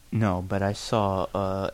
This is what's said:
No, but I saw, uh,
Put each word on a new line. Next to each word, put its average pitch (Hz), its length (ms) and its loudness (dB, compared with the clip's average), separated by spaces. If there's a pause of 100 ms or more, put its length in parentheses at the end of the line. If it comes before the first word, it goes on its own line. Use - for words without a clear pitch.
(120)
No, 98 360 2
but 98 140 -2
I 98 120 0
saw, 98 600 0
uh, 95 400 -2